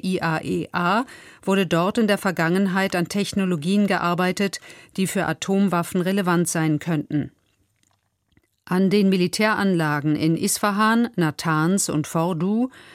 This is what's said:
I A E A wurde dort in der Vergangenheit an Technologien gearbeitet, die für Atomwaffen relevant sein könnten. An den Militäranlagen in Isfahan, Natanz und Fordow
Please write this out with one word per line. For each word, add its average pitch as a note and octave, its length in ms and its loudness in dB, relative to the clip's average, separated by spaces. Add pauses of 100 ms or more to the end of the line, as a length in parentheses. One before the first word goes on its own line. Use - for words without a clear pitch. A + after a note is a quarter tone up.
I F#3 200 -2
A D#3 200 -2
E E3+ 300 -6
A F3+ 320 0 (400)
wurde F#3+ 240 0
dort F3 300 0
in A3+ 100 2
der G3 100 2
Vergangenheit F#3 760 0
an F3 140 -2
Technologien F#3+ 760 0
gearbeitet, F3+ 760 0 (340)
die F#3+ 120 0
für F3+ 180 -2
Atomwaffen F3 760 0
relevant F3 480 2
sein D#3+ 320 0
könnten. D3 540 -4 (1300)
An F#3 260 2
den G3 200 4
Militäranlagen F3 1040 0
in E3 220 2
Isfahan, G#3+ 800 0
Natanz E3 720 0
und D3 180 -2
Fordow F#3 600 -2 (260)